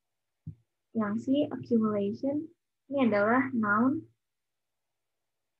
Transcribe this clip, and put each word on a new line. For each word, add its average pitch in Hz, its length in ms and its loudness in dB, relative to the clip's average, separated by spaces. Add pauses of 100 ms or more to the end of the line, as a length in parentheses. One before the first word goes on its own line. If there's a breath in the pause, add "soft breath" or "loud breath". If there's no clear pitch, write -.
(960)
Yang 208 240 -2
si 269 140 0 (120)
accumulation, 220 1000 -2 (400)
ini 277 160 -4
adalah 226 480 2
noun. 233 560 0 (1500)